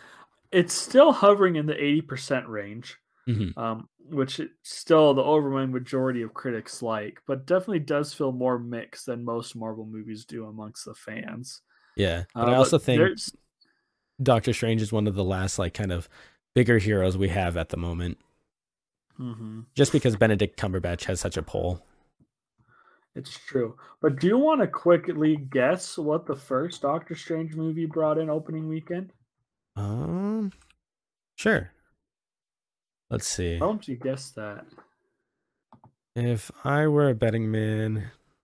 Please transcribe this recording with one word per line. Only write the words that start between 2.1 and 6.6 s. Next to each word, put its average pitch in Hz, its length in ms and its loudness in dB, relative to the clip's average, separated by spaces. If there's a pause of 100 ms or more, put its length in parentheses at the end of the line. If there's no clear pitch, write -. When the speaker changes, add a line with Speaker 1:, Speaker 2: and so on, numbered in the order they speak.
Speaker 1:
range, 107 480 -10 (320)
Speaker 2:
Mm-hmm. 104 300 -2
Speaker 1:
um, 113 300 -6 (200)
which 135 300 -2
it, - 120 -8 (120)
still 156 520 6
the 131 80 4
overwhelming 135 500 2
majority 127 500 -2
of 110 100 -8
critics - 480 -8